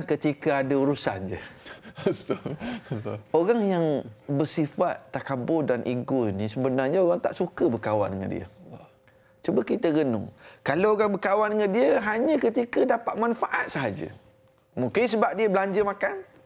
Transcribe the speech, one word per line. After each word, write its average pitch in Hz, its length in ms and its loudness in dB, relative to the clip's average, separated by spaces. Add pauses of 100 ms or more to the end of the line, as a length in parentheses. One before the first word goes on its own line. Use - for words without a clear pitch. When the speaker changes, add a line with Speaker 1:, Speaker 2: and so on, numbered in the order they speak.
Speaker 1:
ketika 147 560 0
ada 135 140 0
urusan 135 500 2
je. 92 140 -6 (320)
<laughs> - 340 -8
Speaker 2:
Astagfirullah. 143 1120 -6 (140)
Speaker 1:
Orang 190 280 4
yang 185 240 2 (400)
bersifat 147 840 0
takabur 135 560 -2
dan 120 180 0
ego 123 460 0
ni 104 160 -2
sebenarnya 135 560 2
orang 175 160 4
tak - 160 -2
suka - 320 -2
berkawan 107 420 0
dengan 95 220 -4
dia. 95 160 -6 (920)
Cuba 214 240 0
kita - 280 0
renung. 123 380 0 (320)
Kalau 185 320 2
orang 208 180 2
berkawan 202 380 2
dengan 208 220 2
dia 240 200 4 (120)
hanya 233 340 2
ketika 240 480 0
dapat 233 320 0
manfaat 226 500 0
sahaja. 110 440 -4 (640)
Mungkin 156 320 2
sebab 220 260 2
dia 214 160 2
belanja 196 340 2
makan. 202 340 -2 (300)